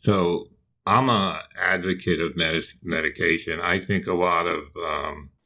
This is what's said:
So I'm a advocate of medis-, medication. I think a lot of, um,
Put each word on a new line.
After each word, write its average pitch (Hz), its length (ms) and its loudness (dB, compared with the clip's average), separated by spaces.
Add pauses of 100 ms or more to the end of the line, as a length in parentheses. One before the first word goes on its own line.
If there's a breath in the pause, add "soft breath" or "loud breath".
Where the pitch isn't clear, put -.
So 87 480 2 (380)
I'm 123 220 4
a 95 340 0 (140)
advocate 92 640 0
of 82 140 -2
medis-, 80 500 -2
medication. 82 760 -2
I 87 200 0
think 92 260 -2
a 90 80 -2
lot 87 320 2
of, 80 180 -2 (200)
um, 73 460 -6 (160)